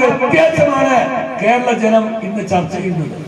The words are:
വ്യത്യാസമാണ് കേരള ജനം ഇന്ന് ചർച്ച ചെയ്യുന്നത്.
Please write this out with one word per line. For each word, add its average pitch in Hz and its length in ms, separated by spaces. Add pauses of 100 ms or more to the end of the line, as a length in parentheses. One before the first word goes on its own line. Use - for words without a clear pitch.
വ്യത്യാസമാണ് 277 960 (460)
കേരള 240 280 (120)
ജനം 220 220 (220)
ഇന്ന് 202 160 (100)
ചർച്ച 175 240
ചെയ്യുന്നത്. 160 400 (120)